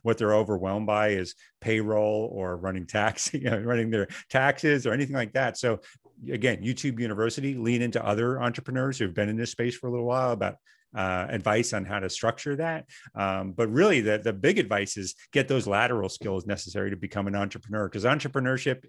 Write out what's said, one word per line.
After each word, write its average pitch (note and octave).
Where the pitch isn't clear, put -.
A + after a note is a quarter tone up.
what A2+
they're G#2+
overwhelmed G#2
by G#2+
is F#2
payroll G#2+
or F#2
running F#2
tax, G#2+
<laughs> -
you C3
know, A2
running A#2
their G#2+
taxes C#3
or G#2+
anything C3+
like A#2
that. B2+
So A2+
again, A#2
YouTube B2
University, A#2
lean A#2
into A#2
other A#2+
entrepreneurs C3
who've F#2+
been G#2
in G#2+
this A#2
space A#2+
for -
a B2
little A#2+
while B2+
about, G2+
uh, F#2
advice G#2+
on G2
how G2
to F#2
structure C#3
that. D#3+
Um, G2
but A2+
really D3+
the, G#2+
the G#2+
big C#3
advice G2+
is F#2+
get C3+
those C3
lateral G#2+
skills F#2+
necessary G2
to G2+
become G2
an G2
entrepreneur, G2+
'cause G2+
entrepreneurship C3